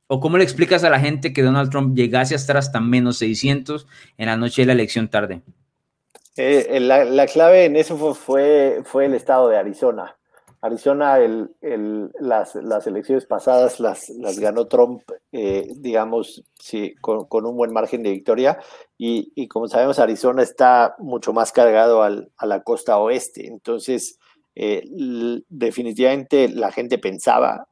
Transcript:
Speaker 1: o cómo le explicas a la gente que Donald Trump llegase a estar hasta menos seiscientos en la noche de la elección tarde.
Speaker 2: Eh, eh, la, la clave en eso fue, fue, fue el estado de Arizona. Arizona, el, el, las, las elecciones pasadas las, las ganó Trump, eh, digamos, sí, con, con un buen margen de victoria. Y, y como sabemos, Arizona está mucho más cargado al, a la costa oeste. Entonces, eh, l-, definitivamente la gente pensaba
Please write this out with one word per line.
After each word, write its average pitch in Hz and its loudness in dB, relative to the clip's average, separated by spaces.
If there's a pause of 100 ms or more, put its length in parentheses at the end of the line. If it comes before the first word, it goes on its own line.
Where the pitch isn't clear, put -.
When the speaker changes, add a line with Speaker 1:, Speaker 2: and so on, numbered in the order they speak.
Speaker 1:
o 135 -2
cómo 160 0
le 190 6
explicas 170 0
a 160 4
la 135 4
gente 143 -2
que 135 0
Donald 135 2
Trump 135 0
llegase 127 0
a - 0
estar 139 0
hasta 135 -4
menos 123 0
seiscientos 139 -4 (320)
en 110 -6
la 113 -2
noche 120 0
de 123 4
la 127 4
elección 113 -2
tarde. 95 -4 (960)
Speaker 2:
Eh, 135 2
eh, 135 0
la, 131 4
la 135 4
clave 170 6
en 151 2
eso 156 0
fue, 147 -2
fue, 139 2
fue 139 0
el 135 0
estado 127 2
de 107 4
Arizona. 104 -4 (460)
Arizona, 139 0
el, 113 0 (120)
el, 107 -8 (100)
las, 117 -2
las 107 -6
elecciones 113 -4
pasadas 123 0
las, 107 -6
las 107 -8
ganó 107 -2
Trump, 120 2 (300)
eh, 98 -4 (100)
digamos, 113 -4 (140)
sí, - -10
con, 107 -4
con 110 -4
un 120 -8
buen 117 -2
margen 110 -4
de 104 -4
victoria. 113 0 (400)
Y, 117 -4
y 127 -8
como 113 -6
sabemos, 131 0
Arizona 123 0
está 123 4
mucho 123 -6
más 113 -2
cargado 113 4
al, 104 -4
a - -10
la 101 -4
costa 113 -2
oeste. 113 -4
Entonces, 117 -8 (360)
eh, 104 -4
l-, 123 -8
definitivamente 127 -2
la 104 -4
gente 120 -6
pensaba 117 -2